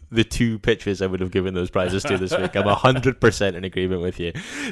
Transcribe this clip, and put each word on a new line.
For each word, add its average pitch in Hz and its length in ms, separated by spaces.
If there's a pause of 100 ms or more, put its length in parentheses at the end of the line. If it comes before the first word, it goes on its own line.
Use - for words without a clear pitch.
(100)
the 113 140
two 113 340
pitches 101 420
I 95 60
would 92 140
have 92 100
given 92 240
those 90 160
prizes 95 340
to 98 140
this 92 180
week. 90 180
I'm 101 140
a 101 60
hundred 131 480
percent 101 340
in 92 80
agreement 92 380
with 90 180
you. 85 140 (380)